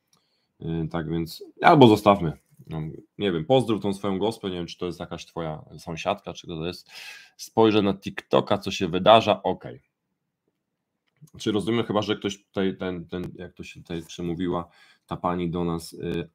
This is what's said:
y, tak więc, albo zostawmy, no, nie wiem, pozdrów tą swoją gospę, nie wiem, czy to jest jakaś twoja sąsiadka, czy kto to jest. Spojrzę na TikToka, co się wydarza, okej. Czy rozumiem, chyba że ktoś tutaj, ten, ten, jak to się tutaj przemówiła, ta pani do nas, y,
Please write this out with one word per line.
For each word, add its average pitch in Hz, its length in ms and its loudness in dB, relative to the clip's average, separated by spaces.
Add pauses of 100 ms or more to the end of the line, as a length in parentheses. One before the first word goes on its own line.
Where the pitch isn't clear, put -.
(600)
y, 82 300 -4
tak 80 200 -6
więc, 82 340 -6 (180)
albo 147 260 10
zostawmy, 101 440 4 (340)
no, 80 140 -10 (380)
nie 101 140 0
wiem, 80 120 -4
pozdrów 113 380 2
tą 101 120 -2
swoją 95 240 -4
gospę, 101 320 -4
nie 92 60 -6
wiem, 87 100 -6
czy - 120 -18
to 90 80 -6
jest 87 140 -8
jakaś 85 260 -12
twoja 80 380 -10 (140)
sąsiadka, 90 540 -8
czy - 140 -20
kto 87 100 -10
to 80 100 -8
jest. - 240 -12 (460)
Spojrzę 110 460 4
na 98 120 0
TikToka, - 640 -2
co 98 120 -10
się 92 180 -4
wydarza, 98 540 4
okej. 90 400 -8 (1600)
Czy 110 140 -2
rozumiem, 107 320 0
chyba 104 180 0
że 101 140 -2
ktoś - 280 -8
tutaj, 95 320 -4
ten, 90 300 -8
ten, 90 280 -10
jak 90 180 -16
to 87 120 -20
się - 160 -18
tutaj 85 220 -10
przemówiła, 87 640 -6 (380)
ta 82 100 -8
pani 87 340 -4
do 87 140 -2
nas, 85 280 -6
y, 85 420 -6